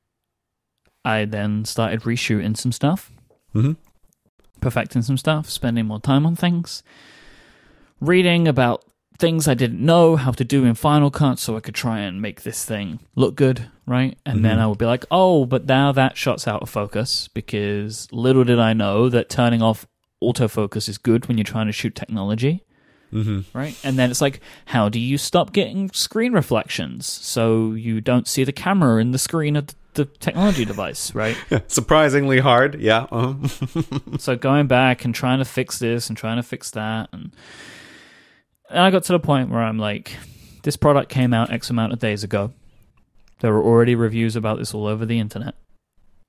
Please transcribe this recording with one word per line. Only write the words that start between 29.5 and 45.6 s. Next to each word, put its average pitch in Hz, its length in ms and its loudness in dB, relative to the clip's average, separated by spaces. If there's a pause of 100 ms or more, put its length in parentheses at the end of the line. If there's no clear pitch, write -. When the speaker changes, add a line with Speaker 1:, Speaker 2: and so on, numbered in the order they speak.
Speaker 1:
of 147 120 -4 (260)
the 147 100 0
technology 175 580 -2
device," 101 520 -8
right? 107 200 -2 (180)
Speaker 2:
<laughs> 117 140 -2
Surprisingly 139 720 2
hard, 135 400 4
yeah. 110 320 2
Uh-huh. 135 720 -4 (320)
<laughs> 139 60 -6
Speaker 1:
So 127 180 -2
going 139 300 2
back 127 380 4
and 120 80 0
trying 131 260 0
to 131 60 0
fix - 340 -6
this 117 280 -2
and 113 100 -8
trying 113 200 -4
to 120 60 -4
fix - 280 -12
that, 110 400 -6
and, - 200 -14 (1400)
and - 100 -2
I 185 120 6
got 180 140 2
to 185 80 2
the 175 60 4
point 139 300 0
where 117 140 -2
I'm 110 160 -2
like, 104 360 -6 (460)
"This 147 160 -4
product 143 320 2
came 127 240 2
out 113 180 0
X - 200 -6
amount 113 220 -2
of 120 60 -6
days 107 240 -4
ago. 104 300 -4 (840)
There 113 120 2
were 107 120 4
already 117 320 6
reviews 113 400 0
about 107 240 -2
this 113 160 -8
all 104 100 -6
over 110 220 -4
the 117 100 -2
internet. 110 380 -6 (720)